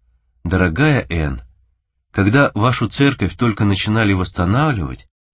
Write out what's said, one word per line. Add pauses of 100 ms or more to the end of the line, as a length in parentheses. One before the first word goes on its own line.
(420)
Дорогая
Н, (720)
когда
вашу
церковь
только
начинали
восстанавливать, (280)